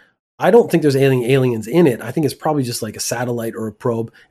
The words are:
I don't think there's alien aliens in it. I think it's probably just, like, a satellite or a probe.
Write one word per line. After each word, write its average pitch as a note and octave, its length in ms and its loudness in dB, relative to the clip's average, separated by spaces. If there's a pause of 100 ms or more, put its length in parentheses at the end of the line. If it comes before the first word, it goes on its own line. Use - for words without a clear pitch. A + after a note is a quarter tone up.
(380)
I E3 140 0
don't A#3 180 6
think E3 140 0
there's C#3 120 2
alien C3 280 2
aliens A#2+ 440 0
in D#3+ 200 4
it. A#2 120 0
I A#2 120 -12
think D#3+ 140 -2
it's B2+ 100 -4
probably D3+ 260 -2
just, A#2+ 220 -6
like, G#2 120 -8
a G#2 40 -12
satellite A#2+ 560 -6
or A2 100 -8
a G#2+ 80 -8
probe. A2+ 400 -4 (180)